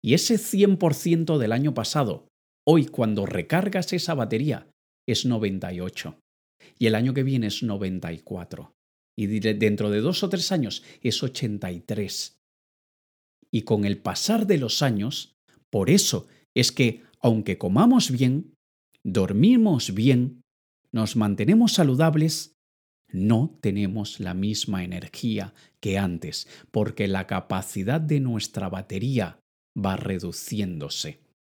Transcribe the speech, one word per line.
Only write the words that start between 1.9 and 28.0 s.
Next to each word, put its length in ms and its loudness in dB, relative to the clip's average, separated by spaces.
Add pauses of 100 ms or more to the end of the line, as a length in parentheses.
hoy 200 6
cuando 400 0
recargas 680 -2
esa 220 -2
batería 560 -2 (380)
es 180 0
noventa 480 -2
y 80 -8
ocho. 380 -10 (600)
Y 80 4
el 80 4
año 180 2
que 100 0
viene 240 0
es 160 -6
noventa 500 -4
y 60 -12
cuatro. 560 -14 (420)
Y 100 -2
de-, 280 0
dentro 340 2
de 100 0
dos 240 0
o 60 -2
tres 240 -2
años 300 -4 (180)
es 220 -2
ochenta 480 -6
y 100 -10
tres. 580 -8 (1120)
Y 120 -2
con 220 0
el 120 0
pasar 480 -2
de 120 2
los 240 -2
años, 560 -2 (320)
por 200 0
eso 380 2 (280)
es 160 2
que, 320 0 (180)
aunque 360 0
comamos 540 4
bien, 420 0 (500)
dormimos 880 4
bien, 480 2 (520)
nos 220 -2
mantenemos 580 4
saludables, 840 2 (540)
no 520 2
tenemos 580 -2
la 140 -6
misma 500 -2
energía 680 -6 (280)
que 160 -2
antes, 520 -4 (220)
porque 360 -2
la 180 -2
capacidad 760 -4